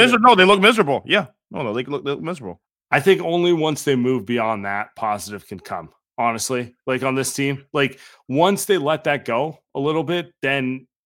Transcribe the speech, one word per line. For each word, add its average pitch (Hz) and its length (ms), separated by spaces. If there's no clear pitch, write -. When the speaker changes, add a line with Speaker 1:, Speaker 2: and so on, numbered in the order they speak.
Speaker 1:
it. - 40
Speaker 2:
miser-, 226 60
no, 240 160
they 185 100
look 202 140
miserable. 190 460
Yeah. 175 220
No, 156 120
no, 107 100
they 123 100
look, 139 220
they 139 60
look 143 100
miserable. 139 400
Speaker 1:
I 135 100
think 180 200
only 175 320
once 156 300
they 143 120
move 123 300
beyond 113 400
that, 101 300
positive 104 500
can 95 140
come, 85 300
honestly. 120 580
Like, 127 160
on 131 100
this 131 200
team, 139 400
like, 139 260
once 180 360
they 196 120
let 147 260
that 143 220
go 131 340
a 139 40
little 156 240
bit, 175 380
then 131 460